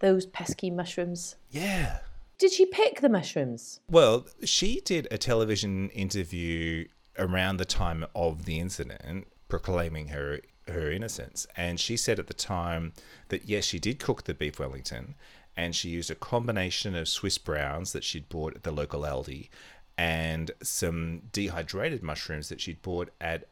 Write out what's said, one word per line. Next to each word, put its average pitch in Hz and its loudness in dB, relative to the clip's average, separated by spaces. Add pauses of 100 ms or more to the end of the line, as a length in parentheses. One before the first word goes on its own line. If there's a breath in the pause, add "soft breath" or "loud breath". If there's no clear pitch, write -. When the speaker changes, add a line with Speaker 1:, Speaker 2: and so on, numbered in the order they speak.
Speaker 1:
"Those 190 6
pesky - -4
mushrooms." 175 -4 (140)
Speaker 2:
Yeah. 175 0 (380)
Speaker 1:
Did 381 8
she 381 8
pick - 2
the 285 8
mushrooms? 139 0 (100)
Speaker 2:
Well, 131 10 (180)
she - 4
did 165 0
a 110 -2
television 104 2
interview 85 -2 (320)
around 92 2
the 90 0
time 82 2 (100)
of 82 0
the 80 -2
incident 78 -6 (220)
proclaiming 82 -2
her, 73 -4 (260)
her 80 -2
innocence. 95 -6 (100)
And 87 -2
she - -2
said 107 2
at 87 -6
the - -10
time 85 -2 (360 loud breath)
that, - -4
yes, 104 0
she - -2
did 117 -2
cook - -2
the 82 -4
beef 73 -4
Wellington, 65 -8 (420 soft breath)
and 85 -2
she - -2
used 85 -4
a - -4
combination 104 -2
of 82 -2
Swiss - 0
browns 73 -2
that - -6
she'd 73 -6
bought 78 -6
at - -18
the 85 -4
local 73 -2
Aldi 67 -6 (480 loud breath)
and 80 0 (100)
some 82 -2 (100)
dehydrated 101 -4
mushrooms 76 -6
that 80 -10
she'd 82 -8
bought 87 -4 (100)
at 82 -4